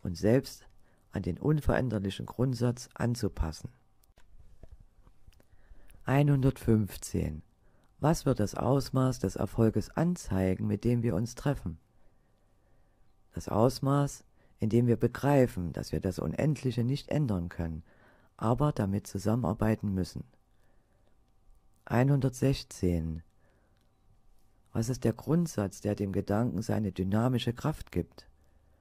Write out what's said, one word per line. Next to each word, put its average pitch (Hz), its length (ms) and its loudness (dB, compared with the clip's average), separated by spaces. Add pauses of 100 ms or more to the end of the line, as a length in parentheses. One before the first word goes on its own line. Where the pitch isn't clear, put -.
uns 85 160 -8
selbst 117 480 2 (440)
an 98 120 -4
den 85 160 -4
unveränderlichen 120 880 0
Grundsatz 123 680 -2
anzupassen. 104 800 -4 (2250)
Einhundertfünfzehn. 120 1400 2 (580)
Was 156 260 2
wird 131 140 2
das 101 140 0
Ausmaß 131 640 0
des - 160 -2
Erfolges 110 540 0
anzeigen, 107 800 0
mit 104 160 -2
dem 120 180 2
wir 117 140 0
uns 113 180 -2
treffen? 92 460 -4 (1500)
Das - 160 -8
Ausmaß, 135 760 2 (360)
in 110 100 0
dem 120 160 4
wir 117 100 4
begreifen, 123 800 2
dass - 180 -6
wir 78 80 -2
das 90 200 -2
Unendliche 120 640 0
nicht 131 260 -4
ändern 101 400 0
können, 80 340 -6 (540)
aber 127 340 2
damit 98 360 -2
zusammenarbeiten 107 840 0
müssen. 92 300 -4 (1600)
Einhundertsechzehn. 117 1400 0 (1500)
Was 113 180 -2
ist 123 140 -4
der 113 100 2
Grundsatz, 139 680 -2
der 104 140 0
dem 98 160 -2
Gedanken 101 500 0
seine 107 300 0
dynamische 117 640 0
Kraft - 380 -6
gibt? - 380 -6 (520)